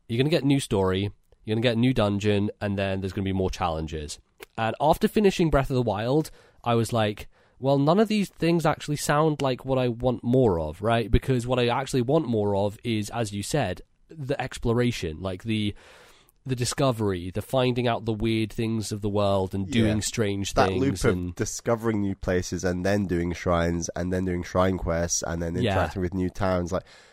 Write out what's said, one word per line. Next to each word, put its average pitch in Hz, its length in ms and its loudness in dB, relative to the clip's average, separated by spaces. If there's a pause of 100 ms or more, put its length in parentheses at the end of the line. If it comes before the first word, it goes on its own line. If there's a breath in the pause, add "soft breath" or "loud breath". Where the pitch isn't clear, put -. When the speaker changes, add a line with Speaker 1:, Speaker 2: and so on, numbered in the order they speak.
Speaker 1:
"You're 117 100 -4
gonna 135 140 2
get 156 140 0
new 139 160 4
story, 95 500 0 (340)
you're 110 120 -2
gonna 117 40 0
get 117 160 2
new 127 160 4
dungeon, 104 680 2
and 101 180 -2
then 98 220 -2
there's 95 120 -4
gonna 98 120 -2
be 95 80 -2
more 95 180 2
challenges." 80 680 -6 (360)
And 113 240 -2
after 160 280 2
finishing 190 420 2
Breath 139 200 2
of 135 60 0
the 127 60 2
Wild, 120 480 0 (320 soft breath)
I 120 140 2
was 117 160 0
like, 107 360 -2 (300 soft breath)
"Well, 139 220 2
none 156 180 4
of 220 80 6
these 208 220 0
things 165 360 0
actually 151 320 0
sound 151 460 2
like 131 220 0
what 131 140 0
I 127 100 2
want 120 340 0
more 120 380 4
of," 78 200 -6
right? 113 300 0
Because 120 380 2
what 127 100 0
I 123 80 2
actually 127 360 0
want 143 260 2
more 104 260 2
of 101 300 0
is, 110 260 -2
as 113 220 -4
you 101 100 -4
said, 101 400 -2 (260)
the 143 320 -6
exploration, 117 800 -2
like, 92 220 -6
the, 107 320 0 (720 loud breath)
the 131 100 -2
discovery, 110 720 0
the 104 120 -6
finding 127 440 2
out 113 200 0
the 113 60 0
weird 110 380 0
things 113 400 -2
of 104 120 -6
the 107 60 0
world 98 460 2
and 98 120 -2
Speaker 2:
Yeah. 143 60 -6 (100)
Speaker 1:
doing 107 180 2
strange 101 540 -2
Speaker 2:
That 135 140 4
Speaker 1:
things 95 120 0
Speaker 2:
loop 135 140 0
of 92 100 -6
Speaker 1:
and 90 300 0
Speaker 2:
discovering 113 680 -2
new 98 140 0
places 90 500 -2
and 90 220 0
then 101 200 2
doing 87 280 0
shrines 85 600 0
and 87 160 -4
then 92 140 -2
doing 90 180 -2
shrine 92 360 0
quests 85 440 -2
and 85 200 -4
then 85 140 -4
Speaker 1:
Yeah. 95 160 0
Speaker 2:
interacting 95 280 -2
with 90 140 -2
new 92 160 0
towns. 90 420 -2
Like, 87 120 -2 (280 soft breath)